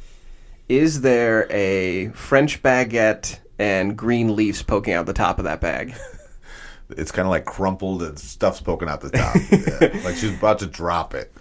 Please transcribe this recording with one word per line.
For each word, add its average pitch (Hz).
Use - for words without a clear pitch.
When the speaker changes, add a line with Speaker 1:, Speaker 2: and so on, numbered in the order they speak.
Speaker 1:
Is 147
there 120
a 95
French 139
baguette 117
and 101
green 113
leaves 104
poking 101
out 85
the 92
top 92
of 90
that 76
bag? 78
<laughs> -
Speaker 2:
It's 76
kinda, 92
like, 85
crumpled 95
and 73
stuff's -
poking 85
out 73
the 69
top. 120
Speaker 1:
<laughs> -
Speaker 2:
Yeah. 196
Like 180
she's 104
about 107
to 98
drop 85
it. -